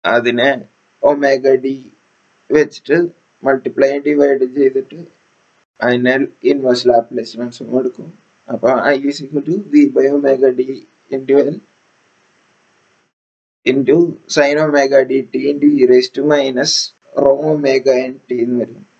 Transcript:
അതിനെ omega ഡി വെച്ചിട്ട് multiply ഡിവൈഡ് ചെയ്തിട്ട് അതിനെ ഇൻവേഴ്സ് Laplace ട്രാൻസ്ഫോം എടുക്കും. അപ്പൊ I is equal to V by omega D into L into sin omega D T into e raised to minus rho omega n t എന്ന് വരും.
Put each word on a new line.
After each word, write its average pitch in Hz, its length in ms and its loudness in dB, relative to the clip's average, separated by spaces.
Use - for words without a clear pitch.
അതിനെ 120 360 0
omega 135 600 2
ഡി 135 120 -4
വെച്ചിട്ട് 147 480 0
multiply 139 560 0
ഡിവൈഡ് 143 460 2
ചെയ്തിട്ട് 135 420 -2
അതിനെ 123 360 0
ഇൻവേഴ്സ് 123 360 0
Laplace 117 480 0
ട്രാൻസ്ഫോം 120 440 -6
എടുക്കും. 147 460 -8
അപ്പൊ 120 200 -6
I 131 300 0
is 143 140 -8
equal 143 220 -6
to 165 100 -4
V 143 40 -4
by 131 80 2
omega 135 420 2
D 131 60 -2
into 135 200 -2
L 185 40 -8
into 135 300 2
sin 147 300 2
omega 139 340 2
D 135 40 -2
T 131 100 -4
into 147 160 0
e 123 120 6
raised 127 260 4
to 139 60 -2
minus 139 400 -2
rho 139 100 4
omega 135 440 0
n 131 40 -12
t 123 160 -4
എന്ന് 123 180 -2
വരും. 107 200 -10